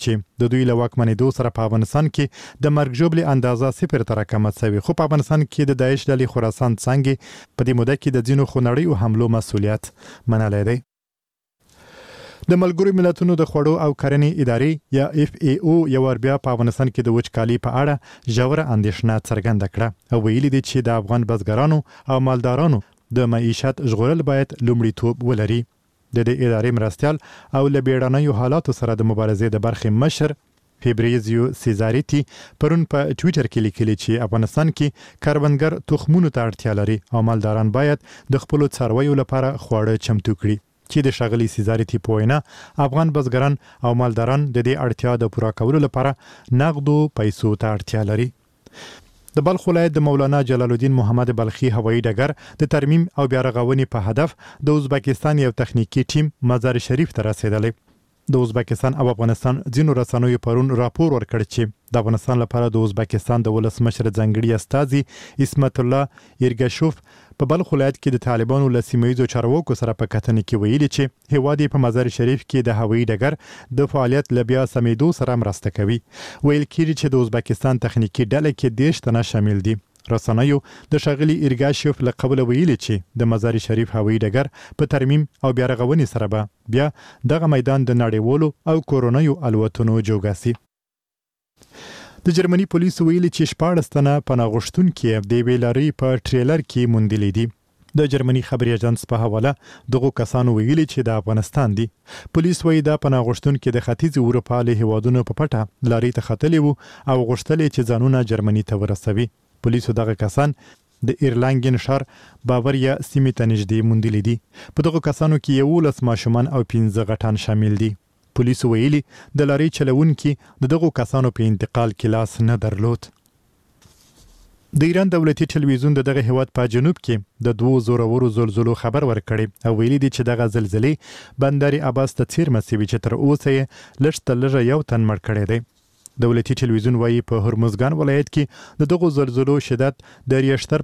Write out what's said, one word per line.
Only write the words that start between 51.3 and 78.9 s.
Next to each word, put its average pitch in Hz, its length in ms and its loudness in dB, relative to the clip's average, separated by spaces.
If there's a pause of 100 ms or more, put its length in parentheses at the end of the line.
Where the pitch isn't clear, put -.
بلخي 113 340 -2
هوایي 113 320 0
ډګر 120 240 0 (320)
د 147 140 -2
ترمیم 151 280 2 (140)
او 139 160 0
بیا 127 140 0
رغونې 123 480 0
په - 100 -2
هدف 127 280 -2 (360)
د 151 100 2
ازبکستان 139 640 0
یو 120 160 0
تخنیکي 120 540 -2
ټیم 156 180 0 (200)
مزار 123 340 0
شریف 139 320 -2
ته 107 100 -2
رسېدلی. 107 480 -2 (560)
د 127 140 2
ازبکستان 120 560 -2
او 123 80 2
افغانستان 117 500 -2 (140)
ځینو 151 240 2
رسنیو 123 480 0
پرون 127 340 0
راپور 147 320 0
ورکړ 113 280 -4 (120)
چې 117 100 -2 (300)
د 120 100 2
افغانستان 117 400 0
لپاره 120 320 -2
د 113 140 2
ازبکستان 110 580 -2
د 110 80 0
ولسمشر 113 560 0
ځانګړي 110 480 0
استازي 139 420 0 (460)
عصمت 135 380 -2
الله 135 180 0 (400)
ایرګشوف 127 580 0 (380)
په 135 140 -2
بلخ 175 200 -2
ولایت 139 300 0
کې 143 160 0
د - 80 -6
طالبانو 127 500 0
له 117 140 -2
سیمه 120 220 2
ییزو 123 200 0
چارواکو 123 480 0
سره 113 240 -2
په - 80 -8
کتنه 110 320 0
کې - 180 -2
ویلي 131 320 2
چې - 420 -2
هیواد 143 280 2
یې 139 80 -2
په 135 140 2
مزار 120 340 0
شریف 123 240 2
کې 123 240 0
د 110 140 0
هوایي 117 280 0
ډګر 123 240 0 (460)
د 143 120 0
فعالیت 135 460 0
له 117 140 -2
بیا 131 240 0
سمېدو 120 360 2 (100)
سره 120 200 -2
مرسته 101 380 -4
کوي. 110 200 0 (440)
ویل 147 280 2
کېږي 160 280 0
چې 156 120 -2
د 123 140 2
ازبکستان 120 580 -2
تخنیکي 113 480 0
ډله 151 260 0
کې 131 100 0 (120)
دېرش 151 260 0